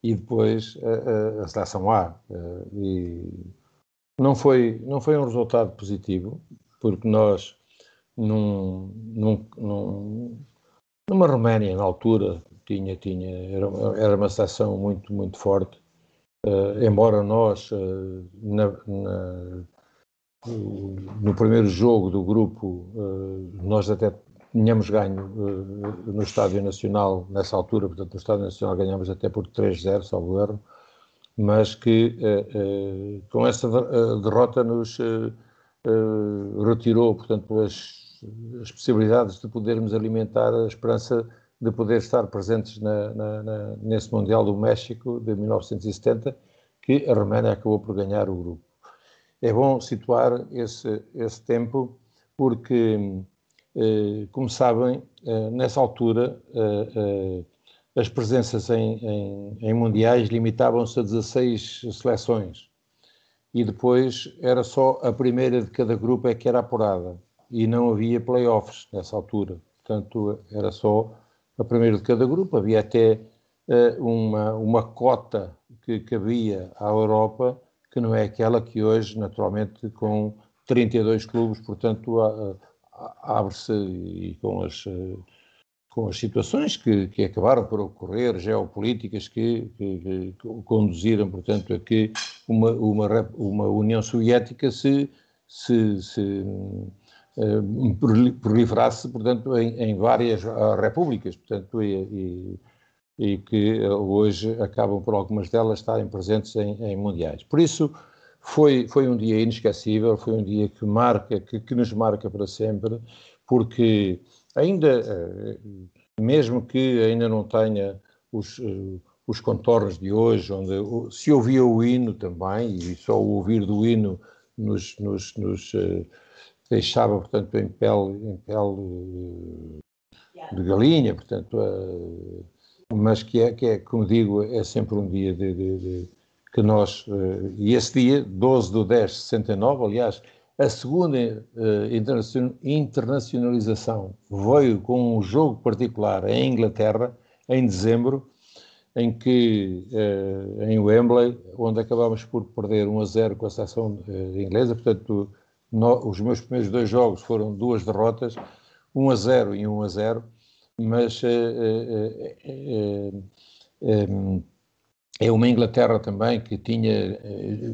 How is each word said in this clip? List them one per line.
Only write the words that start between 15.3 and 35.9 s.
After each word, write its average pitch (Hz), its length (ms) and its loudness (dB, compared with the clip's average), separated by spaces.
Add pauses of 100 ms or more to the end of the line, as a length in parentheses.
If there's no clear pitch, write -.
forte. 98 440 0 (640)
Eh, 101 400 2
embora 107 360 6
nós, 107 520 0
eh, 95 500 -6 (180)
na, 104 300 0 (160)
na, 92 760 -8 (1600)
no 101 140 4
primeiro 110 320 6
jogo 98 420 4
do 92 140 0
grupo, 95 720 0
eh, 95 680 -8
nós 101 280 0
até 104 240 0 (400)
tínhamos 110 360 4
ganho, 98 300 0
eh, 101 920 -8
no 104 120 -2
Estádio 98 400 0
Nacional, 98 680 -2
nessa 98 280 -2
altura, 98 320 -2
portanto, 87 240 -12
no - 40 -12
Estádio 101 280 -2
Nacional 95 320 -4
ganhámos 95 320 -2
até 95 180 -4
por 95 200 -4
três 95 340 -2
zero, 98 200 0
salvo 95 380 -4
erro, 104 200 -2 (800)
mas 107 380 2
que, 117 460 4
eh, 104 240 2 (100)
eh, 98 760 -4
com 117 160 2
essa 117 240 0
der-, 120 140 2
eh, 113 400 2
derrota 120 400 2
nos, 117 340 -4
eh, 113 320 -2 (540)
eh, 104 840 0